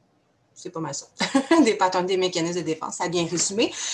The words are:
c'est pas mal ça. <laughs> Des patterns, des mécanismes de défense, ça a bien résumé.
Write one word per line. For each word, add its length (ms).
c'est 160
pas 100
mal 140
ça. 140
<laughs> 300
Des 100
patterns, 320
des 120
mécanismes 420
de 60
défense, 320
ça 80
a 40
bien 160
résumé. 480